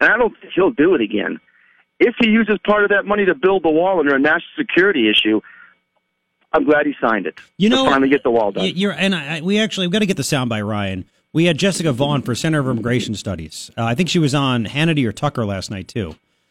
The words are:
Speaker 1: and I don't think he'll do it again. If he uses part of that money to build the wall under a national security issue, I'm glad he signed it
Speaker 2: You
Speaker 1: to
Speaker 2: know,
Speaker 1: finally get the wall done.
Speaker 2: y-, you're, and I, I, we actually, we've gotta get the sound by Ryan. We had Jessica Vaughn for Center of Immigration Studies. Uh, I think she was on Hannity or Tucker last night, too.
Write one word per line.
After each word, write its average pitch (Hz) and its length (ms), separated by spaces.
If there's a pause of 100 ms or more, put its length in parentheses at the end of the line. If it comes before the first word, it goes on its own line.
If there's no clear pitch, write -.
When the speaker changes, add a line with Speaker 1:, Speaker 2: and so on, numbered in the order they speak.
Speaker 1:
and 160 100
I 214 60
don't 220 240
think - 140
he'll 175 160
do 160 240
it 127 60
again. 98 380 (600)
If 240 200
he 233 100
uses 214 360
part 208 180
of 196 60
that 196 160
money 208 200
to 175 100
build 185 260
the 165 80
wall 175 300
under 143 160
a 135 40
national 156 380
security 151 500
issue, 107 320 (1120)
I'm 156 140
glad 147 220
he 139 120
signed 110 280
it - 120 (180)
Speaker 2:
You 202 120
Speaker 1:
to 254 60
Speaker 2:
know, 269 100
Speaker 1:
finally 135 240
get 139 140
the 127 80
wall 110 200
done. 101 120
Speaker 2:
y-, 180 120
you're, 190 180
and 190 200
I, 160 240
I, 143 40
we 202 180
actually, 196 260
we've 175 80
gotta 214 140
get 190 100
the 139 60
sound 127 260
by 107 120
Ryan. 101 440 (260)
We 165 140
had 165 140
Jessica 170 340
Vaughn 139 300
for 123 100
Center 160 260
of 131 80
Immigration 120 460
Studies. 82 640
Uh, 117 60
I 117 100
think 160 160
she - 80
was 147 160
on 127 320
Hannity 143 420
or 104 40
Tucker 131 340
last 98 240
night, 95 180
too. 95 280 (360)